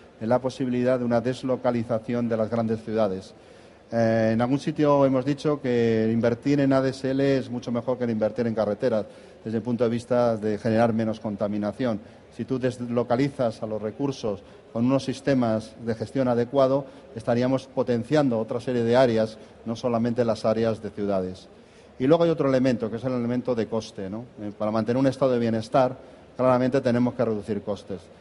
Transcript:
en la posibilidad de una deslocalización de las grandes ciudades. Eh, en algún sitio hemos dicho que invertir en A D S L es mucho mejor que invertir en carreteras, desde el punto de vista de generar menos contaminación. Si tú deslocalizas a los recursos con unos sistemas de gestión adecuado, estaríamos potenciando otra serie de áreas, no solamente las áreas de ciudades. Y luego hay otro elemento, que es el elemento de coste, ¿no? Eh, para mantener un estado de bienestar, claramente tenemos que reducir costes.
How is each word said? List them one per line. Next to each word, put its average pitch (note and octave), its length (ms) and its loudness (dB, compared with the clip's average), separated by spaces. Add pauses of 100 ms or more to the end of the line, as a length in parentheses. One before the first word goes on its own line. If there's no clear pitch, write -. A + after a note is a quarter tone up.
(200)
en A2 100 -4
la B2 100 4
posibilidad B2+ 580 0
de B2 80 -4
una A#2 160 2
deslocalización A#2+ 1040 -2
de A2+ 100 0
las A2 120 0
grandes A2+ 340 -2
ciudades. G#2 520 -2 (560)
Eh, A2+ 420 2
en A2+ 80 2
algún C3 180 0
sitio C#3+ 460 2
hemos C3 180 2
dicho C#3+ 380 -2
que A#2 500 2
invertir A#2 480 2
en C3+ 140 4
A C3+ 80 4
D C3+ 80 0
S C3 220 -4
L C#3 260 2
es A#2 140 -6
mucho A#2+ 200 -6
mejor A#2+ 280 -2
que B2 60 -2
invertir A2 420 0
en A2 80 -2
carreteras, G#2+ 500 0 (400)
desde A2+ 140 -4
el G#2 40 -4
punto A#2+ 200 -2
de A2+ 80 2
vista A#2+ 440 0
de G#2+ 220 -2
generar A2+ 340 2
menos A2 280 -2
contaminación. G#2 800 -4 (360)
Si A#2+ 80 -8
tú C3 140 -4
deslocalizas A#2+ 1040 -2
a A2+ 60 -6
los G#2+ 120 -4
recursos A2 640 -4 (320)
con A#2 120 0
unos C3 200 2
sistemas A#2+ 680 0 (100)
de A#2 80 -2
gestión B2+ 340 -2
adecuado, C3 600 2 (280)
estaríamos B2 520 0
potenciando B2 720 0
otra A2+ 200 -4
serie A#2+ 240 0
de A#2 120 4
áreas, A2+ 420 4 (300)
no A#2 80 -4
solamente A#2 500 0
las G#2+ 180 -2
áreas A2 380 0
de G#2 80 -8
ciudades. F#2+ 580 -4 (520)
Y B2+ 80 0
luego E3 160 6
hay E3+ 60 4
otro D3+ 200 2
elemento, B2+ 420 2
que A2+ 60 -6
es A2 80 -10
el B2+ 80 -2
elemento A#2+ 420 -2
de G#2+ 120 -2
coste, G#2+ 420 -6
¿no? A2+ 160 -10 (160)
Eh, G#2+ 160 -8
para G#2+ 120 -2
mantener A2 300 0
un C3+ 80 4
estado C3 240 0
de B2 80 2
bienestar, A#2 580 0 (380)
claramente B2+ 460 2
tenemos B2 320 2
que B2 120 -2
reducir G#2 360 -4
costes. G2 400 -8 (200)